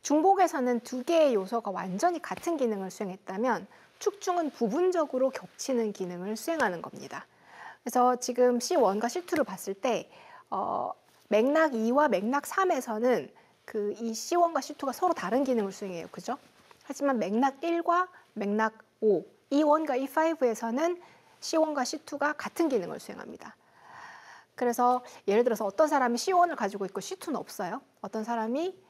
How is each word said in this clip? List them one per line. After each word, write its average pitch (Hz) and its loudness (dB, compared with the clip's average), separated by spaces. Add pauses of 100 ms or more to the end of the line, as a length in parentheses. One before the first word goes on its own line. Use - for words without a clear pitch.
중복에서는 302 2
두 254 -10
개의 311 4
요소가 202 -2
완전히 196 -2
같은 320 -4
기능을 202 -2
수행했다면 196 -4 (320)
축중은 349 -2
부분적으로 277 0
겹치는 233 -4
기능을 180 -6
수행하는 240 -2
겁니다. - -12 (580)
그래서 247 2
지금 247 2
씨원과 226 2
씨투를 320 -2
봤을 196 -6
때, 220 -2 (400)
어, - -2 (360)
맥락 277 4
이와 240 2
맥락 233 0
삼에서는 247 0 (340)
그 208 -4
이 226 -4
씨원과 339 2
씨투가 269 -6
서로 349 2
다른 226 0
기능을 226 0
수행해요. 175 -10
그죠? 233 -8 (460)
하지만 277 0
맥락 240 0
일과 339 2 (260)
맥락 214 0 (280)
오, 202 4 (280)
이원과 294 4
이파이브에서는 277 0 (400)
씨원과 311 0
씨투가 294 -4
같은 - -2
기능을 175 -2
수행합니다. - -14 (1000)
그래서 247 2 (240)
예를 208 6
들어서 233 2
어떤 302 4
사람이 254 2
씨원을 349 4
가지고 202 -4
있고 185 -6
씨투는 269 -6
없어요. 202 -8 (200)
어떤 220 -6
사람이 240 -2 (140)